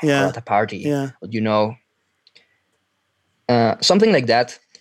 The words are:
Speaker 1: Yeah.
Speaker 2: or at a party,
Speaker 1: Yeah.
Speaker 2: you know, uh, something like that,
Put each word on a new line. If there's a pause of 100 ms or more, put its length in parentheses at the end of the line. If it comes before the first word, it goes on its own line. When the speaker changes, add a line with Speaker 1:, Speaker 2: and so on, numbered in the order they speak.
Speaker 1:
Yeah.
Speaker 2:
or
at
a
party,
Speaker 1:
Yeah. (180)
Speaker 2:
you
know, (1700)
uh,
something
like
that, (240)